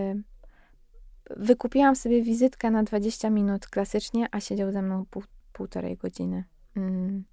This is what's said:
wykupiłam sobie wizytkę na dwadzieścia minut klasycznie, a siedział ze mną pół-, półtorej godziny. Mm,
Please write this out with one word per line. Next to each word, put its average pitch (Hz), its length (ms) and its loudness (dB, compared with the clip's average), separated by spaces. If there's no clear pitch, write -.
wykupiłam 247 600 2
sobie 240 260 2
wizytkę 233 480 2
na 220 120 4
dwadzieścia 214 480 0
minut 202 360 2
klasycznie, 214 640 0
a 208 80 -2
siedział 196 320 0
ze 196 100 0
mną 190 280 0
pół-, 196 140 -8
półtorej 180 440 -4
godziny. 185 480 -2
Mm, 190 560 0